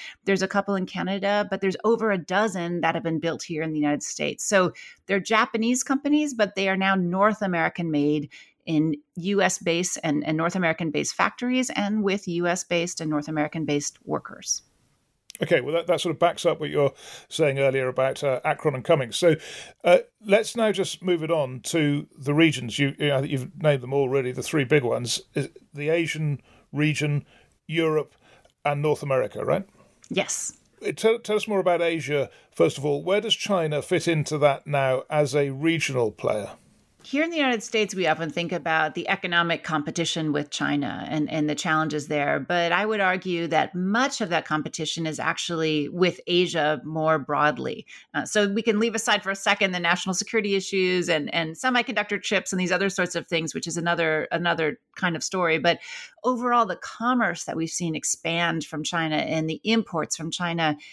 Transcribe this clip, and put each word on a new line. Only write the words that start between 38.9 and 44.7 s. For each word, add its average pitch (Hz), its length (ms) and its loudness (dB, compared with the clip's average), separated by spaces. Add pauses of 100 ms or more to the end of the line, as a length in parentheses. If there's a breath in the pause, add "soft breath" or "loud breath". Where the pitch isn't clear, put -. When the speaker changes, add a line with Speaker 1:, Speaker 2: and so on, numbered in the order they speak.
Speaker 1:
the 175 140 -4
economic 170 540 0
competition 160 680 -2
with 147 160 -2
China 143 580 -2
and, 151 220 -2
and 151 180 0
the 151 60 0
challenges 156 540 0
there. 143 320 0
But 170 320 0
I 180 120 2
would 214 160 0
argue 185 460 0
that 156 300 2
much 214 460 0
of 190 80 -2
that 165 160 0
competition 160 600 -4